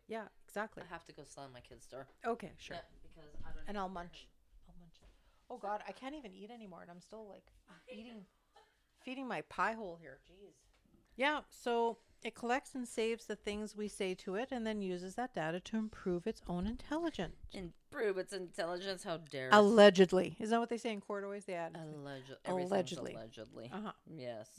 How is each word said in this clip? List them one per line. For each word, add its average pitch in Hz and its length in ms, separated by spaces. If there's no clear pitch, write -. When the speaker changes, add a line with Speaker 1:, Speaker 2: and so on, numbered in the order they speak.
Speaker 1:
Yeah, 220 220
exactly. 214 360
Speaker 2:
I - 100
have 165 140
to 151 40
go 143 140
slam 139 260
my 123 80
kid's 117 260
door. 131 220
Speaker 1:
Okay, 233 340
sure. - 180
Speaker 2:
Yeah, 165 40
because - 160
I - 320
don't - 80
Speaker 1:
And - 40
Speaker 2:
even 202 40
Speaker 1:
I'll 190 120
Speaker 2:
care. 190 60
Speaker 1:
munch. 175 360
I'll 175 100
munch. 170 160
Oh, 247 80
God, 208 280
I 294 60
can't 269 240
even 233 180
eat 196 160
anymore, 202 320
and 175 80
I'm 175 120
still, 220 260
like, - 240
Speaker 2:
<laughs> 185 240
Speaker 1:
eating, 220 340
feeding 254 240
my 170 140
pie 190 320
hole 190 260
here. 135 260
Jeez. 185 280
Yeah, 277 320
so 233 480
it 226 120
collects 247 400
and 247 120
saves 226 380
the 214 100
things 208 400
we 208 140
say 185 240
to 185 220
it 247 160
and 233 140
then 214 160
uses 185 340
that 247 180
data 165 260
to - 180
improve 196 500
its - 200
own 175 200
intelligence. 262 680
Speaker 2:
Improve 190 680
its 185 160
intelligence? 180 720
How 170 140
dare 143 300
it? 165 60
Speaker 1:
Allegedly. 196 840
Isn't 220 120
that 233 100
what 233 80
they 233 80
say 226 140
in 202 100
court 202 240
always? 202 200
They 190 100
add 165 200
Speaker 2:
Alleged-, 139 600
everything's 180 260
Speaker 1:
Allegedly. 147 440
Speaker 2:
allegedly. 113 580
Speaker 1:
Uh-huh. 208 180
Speaker 2:
Yes, 120 440